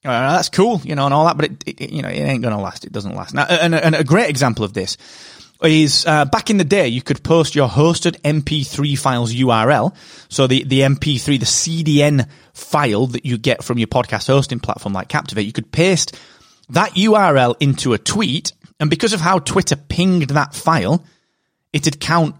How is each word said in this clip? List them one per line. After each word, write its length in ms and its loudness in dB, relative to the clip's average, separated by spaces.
Uh, 320 0
that's 140 -2
cool, 340 0
you 120 -6
know, 100 -2
and 80 0
all 120 4
that, 120 0
but 80 0
it, 220 -12
it, 140 -12
it, 100 -10
you 100 -6
know, 80 -8
it 120 -6
ain't 200 -2
gonna 180 -2
last. 260 -10
It 60 -16
doesn't 240 -8
last. 200 -12
Now, 100 0
and, 300 0
and 180 2
a 100 0
great 280 2
example 340 -2
of 80 -10
this 240 -6
is, 460 4
uh, 180 2
back 240 -2
in 80 4
the 60 2
day, 240 2
you 160 -2
could 200 -4
post 300 2
your 160 2
hosted 540 0
M 180 0
P 220 -2
three 320 -4
files 360 -2
U 200 2
R 180 2
L. 260 0
So 180 0
the, 160 2
the 200 2
M 120 4
P 240 -2
three, 180 0
the 80 -2
C 380 -2
D 180 4
N 260 2
file 540 -2
that 200 -8
you 100 -2
get 260 -2
from 140 -4
your 100 0
podcast 380 -2
hosting 340 0
platform 340 -6
like 140 -8
Captivate, 380 -4
you 80 -8
could 180 -8
paste 460 0
that 280 0
U 160 4
R 240 4
L 220 4
into 340 2
a 60 0
tweet, 520 -4
and 100 0
because 240 0
of 80 -4
how 160 2
Twitter 380 0
pinged 540 0
that 260 -2
file, 480 0
it'd 260 -2
count 400 0